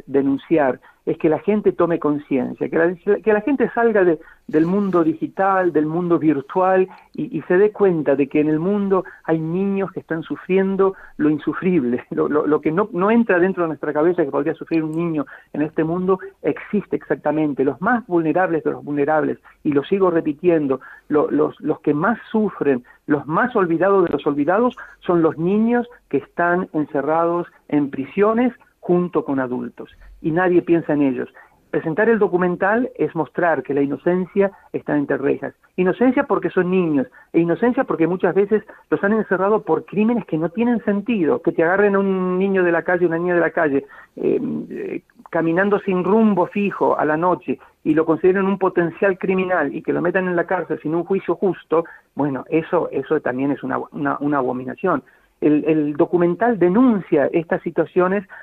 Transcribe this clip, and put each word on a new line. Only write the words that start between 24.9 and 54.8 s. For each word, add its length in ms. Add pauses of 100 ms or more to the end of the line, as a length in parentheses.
son 220
los 160
niños 500 (220)
que 80
están 560
encerrados 720 (220)
en 200
prisiones 640 (260)
junto 460
con 140
adultos, 520 (300)
y 100
nadie 300
piensa 320
en 80
ellos. 280 (400)
Presentar 400
el 80
documental 800
es 160
mostrar 480
que 140
la 80
inocencia 680 (220)
está 240
entre 200
rejas. 360 (220)
Inocencia 480
porque 260
son 220
niños, 340 (260)
e 80
inocencia 440
porque 240
muchas 260
veces 300 (260)
los 140
han 100
encerrado 480
por 240
crímenes 400
que 140
no 100
tienen 340
sentido. 600
Que 80
te 100
agarren 320
a 60
un 400
niño 240
de 80
la 100
calle, 240
una 140
niña 160
de 60
la 100
calle, 340 (300)
eh, 260 (300)
eh, 300 (280)
caminando 520
sin 220
rumbo 440
fijo 500
a 80
la 120
noche 420 (240)
y 100
lo 120
consideren 400
un 120
potencial 640
criminal 560
y 80
que 100
lo 80
metan 260
en 80
la 100
cárcel 360
sin 140
un 80
juicio 320
justo, 500 (300)
bueno, 340
eso, 420
eso 300
también 300
es 100
una, 160 (140)
una, 280
una 200
abominación. 640 (380)